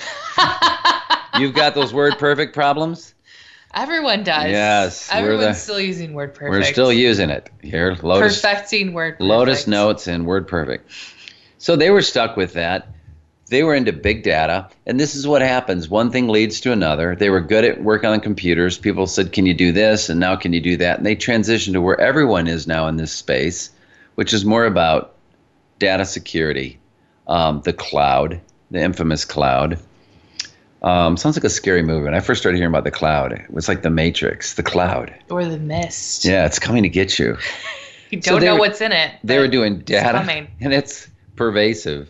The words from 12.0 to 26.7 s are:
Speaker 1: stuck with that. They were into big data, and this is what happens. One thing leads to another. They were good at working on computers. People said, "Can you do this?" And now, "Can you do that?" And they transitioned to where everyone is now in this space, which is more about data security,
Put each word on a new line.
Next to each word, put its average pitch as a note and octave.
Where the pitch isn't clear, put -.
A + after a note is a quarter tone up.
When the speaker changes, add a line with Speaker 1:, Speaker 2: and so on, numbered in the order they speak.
Speaker 1:
stuck A2+
with F#2
that. F2
They C3
were D#3
into A#2+
big G2+
data, E2+
and B2
this C#3+
is C#3
what C#3+
happens. A2+
One A2
thing B2
leads G#2+
to B2+
another. E2+
They G2+
were F#2
good G#2+
at -
working G#2+
on G#2+
computers. F2+
People F#2+
said, F#2
"Can F#2
you F2
do F2
this?" G#2
And E2+
now, F#2
"Can F2
you E2+
do F2
that?" F2
And F#2
they G#2+
transitioned A2
to F2+
where F2+
everyone A#2+
is E2
now D#2+
in D#2+
this D#2+
space, -
which G2+
is G2+
more A2+
about E2
data F#2+
security, C#2+